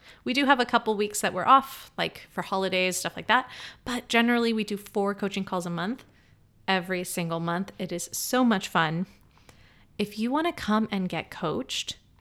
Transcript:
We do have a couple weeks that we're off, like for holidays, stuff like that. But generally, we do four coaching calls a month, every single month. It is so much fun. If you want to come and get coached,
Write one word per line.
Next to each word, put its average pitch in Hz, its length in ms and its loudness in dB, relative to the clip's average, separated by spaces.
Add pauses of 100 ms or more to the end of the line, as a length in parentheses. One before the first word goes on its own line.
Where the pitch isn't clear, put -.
(240)
We 247 80 0
do 269 140 2
have 269 140 6
a 240 40 2
couple 233 320 2
weeks 202 240 -2
that 214 140 0
we're 180 100 -2
off, - 540 4
like - 320 -4
for - 120 -6
holidays, 185 540 0
stuff - 180 -4
like 170 120 -12
that. 254 220 4 (360)
But 247 240 -4
generally, 233 440 4
we 220 120 -2
do 208 120 -4
four 196 380 -2
coaching 196 300 -4
calls 185 220 -2
a 175 40 -4
month, 180 340 -4 (640)
every 185 380 0
single 165 360 -2
month. 170 380 -2
It 180 140 -6
is 175 200 -6
so - 320 2
much 214 240 2
fun. 165 380 0 (920)
If 208 200 -4
you 226 120 -2
want 302 160 0
to 339 60 0
come 214 380 0
and 190 180 -2
get - 220 -6
coached, - 680 -4 (240)